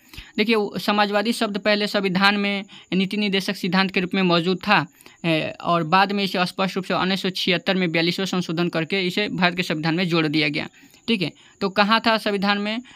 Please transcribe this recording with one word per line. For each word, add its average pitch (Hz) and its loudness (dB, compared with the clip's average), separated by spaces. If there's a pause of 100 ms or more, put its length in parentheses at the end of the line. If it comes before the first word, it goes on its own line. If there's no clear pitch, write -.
(380)
देखिए, 226 2
वो 208 -2
समाजवादी 208 0
शब्द 208 -2
पहले 208 0
संविधान 196 2
में 202 -2 (300)
नीति 190 0
निर्देशक 196 -2
सिद्धांत 185 0
के 190 0
रूप 180 -2
में 196 2
मौजूद 180 2
था, 185 2 (380)
अ, 156 0
और 170 0
बाद 190 4
में 202 -2
इसे 185 0
स्पष्ट 190 -2
रूप 190 -4
से 190 -2
उन्नीस 185 0
सौ 190 -2
छिहत्तर 185 0
में 180 0
बयालीसवाँ 170 0
संशोधन 175 -2
करके 180 -2
इसे 202 -2
भारत 175 0
के 180 -4
संविधान 160 -2
में 185 0
जोड़ 160 2
दिया 151 0
गया, 147 -6 (380)
ठीक 226 0
है। 147 -4 (300)
तो 202 0
कहाँ 214 4
था 220 4
संविधान 202 0
में? 214 -4 (140)